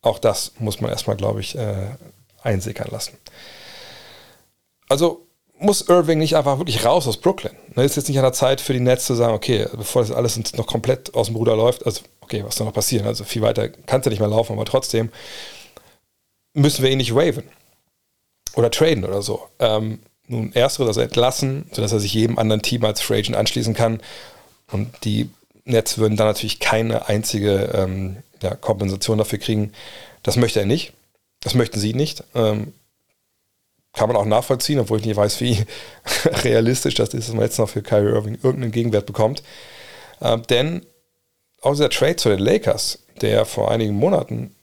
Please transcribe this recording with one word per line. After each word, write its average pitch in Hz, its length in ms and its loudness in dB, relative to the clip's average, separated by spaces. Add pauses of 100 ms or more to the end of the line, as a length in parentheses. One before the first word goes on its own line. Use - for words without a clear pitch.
Auch 113 160 2
das - 400 0
muss 107 240 -4
man - 80 -2
erstmal, - 280 -4
glaub 104 200 -2
ich, - 180 -8
äh, 104 360 -4 (500)
einsickern 104 480 -4
lassen. - 300 -12 (1700)
Also 156 380 0 (320)
muss 196 280 0
Irving 170 300 6
nicht 156 180 2
einfach 139 220 2
wirklich 127 260 -2
raus 135 220 4
aus 113 120 -2
Brooklyn? - 380 -2 (200)
Ne, 127 80 4
ist 139 120 2
jetzt 139 120 -4
nicht 139 100 0
an 135 60 4
der 127 100 4
Zeit 135 260 2
für - 140 -4
die 131 60 0
Nets 123 260 2
zu 131 80 0
sagen, 117 220 2
„Okay, 104 380 0
bevor 120 280 -2
das 107 80 0
alles 120 260 -2
uns 110 180 -6
noch 113 120 -4
komplett - 480 -2
aus 113 140 0
dem 113 80 -4
Ruder 113 200 2
läuft“, 117 300 2
also, 110 160 -4 (200)
okay, 104 220 -8
was 110 120 -8
soll 107 100 -2
noch 110 80 -6
passieren? 107 320 0
Also 110 180 -4
viel 110 200 -4
weiter 113 260 0
kann's - 360 -2
ja 139 40 4
nicht 107 100 -2
mehr 107 100 2
laufen, 110 240 0
aber 107 120 -4
trotzdem 113 460 -2 (1400)
müssen 147 260 2
wir 131 80 4
ihn 135 80 2
nicht 117 160 0
waven 147 300 2 (1120)
oder 117 160 2
traden 151 340 2
oder 95 160 -2
so. 107 220 -6 (160)
Ähm, 110 400 0 (300)
nun, 110 220 -4
ersteres, 123 380 2
also 104 100 0
entlassen, 135 720 0
sodass 107 220 -2
er 107 80 2
sich 101 120 -4
jedem 113 240 2
anderen 107 240 2
Team 120 220 -2
als 107 160 0
Free 107 200 0
Agent 107 180 -2
anschließen 110 360 0
kann. 113 280 0 (680)
Und 104 200 -4 (160)
die 110 240 0 (340)
Nets 113 340 0
würden 107 200 2
dann 107 100 4
natürlich 107 320 -2
keine 113 480 0
einzige, 104 680 0
ähm, 95 440 -2 (260)
ja, 90 120 -2
Kompensation 101 640 -2
dafür 104 200 -2
kriegen. 107 320 -2 (520)
Das - 120 0
möchte 117 240 2
er 98 60 0
nicht. 127 260 0 (480)
Das - 140 -6
möchten 113 260 0
sie 107 140 -2
nicht. 147 320 -4 (100)
Ähm, 107 380 0 (1200)
kann 110 160 2
man 120 80 2
auch 101 80 2
nachvollziehen, 123 540 0
obwohl 110 200 0
ich 107 60 -6
nicht 107 100 -2
weiß, 104 240 2
wie 117 240 2 (360)
<laughs> - 440 -2
realistisch 120 520 2
das 117 180 0
ist, 117 160 -6
dass 113 60 -6
man 110 100 2
jetzt - 120 -4
noch 110 120 0
für 113 120 -4
Kyrie 104 300 2
Irving 107 320 -2
irgendeinen 127 300 0
Gegenwert 113 320 0
bekommt. 110 380 -2 (760)
Ähm, 117 300 0
denn 147 360 0 (760)
auch 135 100 2
dieser 143 180 2
Trade 160 280 0
zu - 100 0
den 98 120 2
Lakers, - 600 0 (220)
der 110 240 2
vor 107 260 -2
einigen 110 220 0
Monaten 123 680 0